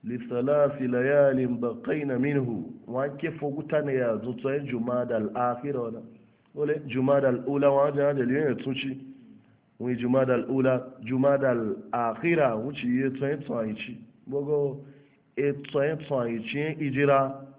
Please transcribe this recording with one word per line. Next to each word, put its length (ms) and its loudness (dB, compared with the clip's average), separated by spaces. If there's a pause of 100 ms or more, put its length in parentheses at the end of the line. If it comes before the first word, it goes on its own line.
li 140 -6 (100)
thalathi 600 2
layalin 720 4
baqayna 600 -2
minhu 540 0 (140)
wa 200 -2 (100)
ke 220 -4
foguta 420 -2
ne 140 -2
ya 220 2
zo 160 -6
tsaye 340 -2
jumada 480 -2
al-akhira 640 -2
wana 220 -6 (540)
wale 320 -2
jumada 420 4
al-ula 420 2
wa 160 6
ajin 140 0
ajale 380 2
ya 160 2
tun 200 -4
ci 220 -6 (840)
wi 160 -2
jumada 380 2
al-ula 580 2 (120)
jumada 480 2
al-akhira 1040 0
wuce 280 -6 (160)
ya 120 0
tsaye 260 -2
tsaye 380 -4
ci 220 -12 (300)
bogo 560 -2 (520)
e 180 0 (180)
tsaye 260 0
tsaye 420 -2 (120)
ci 240 -4 (100)
ijira 640 2 (120)